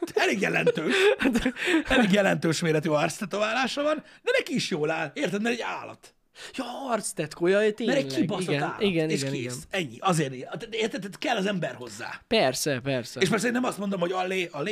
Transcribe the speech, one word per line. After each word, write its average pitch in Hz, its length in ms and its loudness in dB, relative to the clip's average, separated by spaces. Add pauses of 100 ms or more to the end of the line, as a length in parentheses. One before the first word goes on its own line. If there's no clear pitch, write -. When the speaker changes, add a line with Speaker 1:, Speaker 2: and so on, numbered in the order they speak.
(160)
Speaker 1:
elég 359 260 2
jelentős. 170 540 2 (480)
Speaker 2:
<laughs> 302 440 0
Speaker 1:
Elég 247 240 4
jelentős 175 500 4
méretű 160 280 2
arctetoválása 208 960 0
van, 302 120 2 (280)
de 480 140 0
neki 370 180 -2
is - 140 0
jól 151 220 0
áll. 160 220 -2
Érted? 208 280 -2
Mert 233 140 0
egy 220 60 -4
állat. 117 520 -10 (400)
Speaker 2:
Ja, 254 120 -6 (260)
arctetkó, 175 560 -2
jaj, 208 260 4
tényleg. 240 220 2
Speaker 1:
Mert 262 160 0
egy 330 80 -2
kibaszott 185 300 0
Speaker 2:
Igen, 143 140 0
Speaker 1:
állat. - 180 -4
Speaker 2:
igen, 165 280 2
Speaker 1:
És 151 120 2
Speaker 2:
igen, 135 120 -2
Speaker 1:
kész. 135 80 -4 (140)
Speaker 2:
igen. - 20 -8 (120)
Speaker 1:
Ennyi. 143 300 -4
Azért, 156 340 2 (400)
érted? - 260 -2
Tehát 190 180 -12
kell 269 180 0
az 190 100 0
ember 160 300 -2
hozzá. 113 520 -12
Speaker 2:
Persze, 143 520 2
persze. 127 400 -4
Speaker 1:
És 180 100 4
persze 220 180 2
én 233 60 0
nem 247 100 0
azt 226 140 -2
mondom, 196 220 -2
hogy 175 120 0
Ali, 185 400 -2
Ali, 196 200 -4